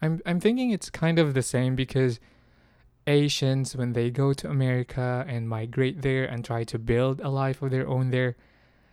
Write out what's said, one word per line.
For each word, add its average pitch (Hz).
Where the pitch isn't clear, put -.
I'm, 160
I'm 175
thinking 247
it's -
kind 165
of 151
the 131
same 127
because 127
Asians, 139
when 123
they 120
go 139
to -
America 127
and 117
migrate 123
there 131
and 117
try 117
to 117
build 123
a 147
life 135
of 135
their 131
own 131
there, 127